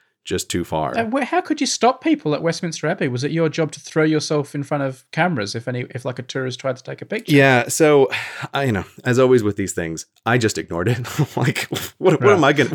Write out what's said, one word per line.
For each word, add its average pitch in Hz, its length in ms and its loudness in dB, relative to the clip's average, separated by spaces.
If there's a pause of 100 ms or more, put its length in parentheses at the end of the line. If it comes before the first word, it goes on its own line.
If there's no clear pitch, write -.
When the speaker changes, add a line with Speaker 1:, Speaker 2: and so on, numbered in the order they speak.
(240)
Speaker 1:
just 90 260 -4
too 85 140 -2
far. 76 320 -4
Speaker 2:
Uh, 233 140 -2
wh-, 269 140 -2
how 359 180 -2
could 311 180 -4
you 277 60 -2
stop - 360 0
people 294 320 0
at 147 60 -2
Westminster 160 460 -4
Abbey? 165 220 -2
Was 123 160 -4
it 147 60 -2
your 165 200 0
job 156 220 -2
to - 80 -18
throw - 240 0
yourself 151 500 0
in 143 80 -4
front 143 200 -4
of 131 300 -6
cameras 160 420 0
if 117 140 -8
any, 123 120 -4 (100)
if, 123 160 -10
like, 123 120 -8
a 127 40 -10
tourist 127 360 -6
tried 131 180 -4
to - 60 -20
take 139 200 -14
a - 40 -14
picture? 151 300 -2
Speaker 1:
Yeah, 131 320 6
so, 143 400 6 (220)
<sighs> - 240 -12
I, 139 100 -2
you 123 80 0
know, 98 120 -2 (200)
as 123 140 2
always 127 240 6
with 104 140 0
these 95 180 -4
things, 82 320 -6 (180)
I 120 140 2
just 110 200 0
ignored 87 300 -4
it. 117 180 -2 (140)
<laughs> - 160 -2
Like, 123 320 -2
what, - 140 -6 (160)
what 170 240 2
Speaker 2:
Right. 202 100 6
Speaker 1:
am 175 120 4
I 147 100 4
gonna, 175 200 2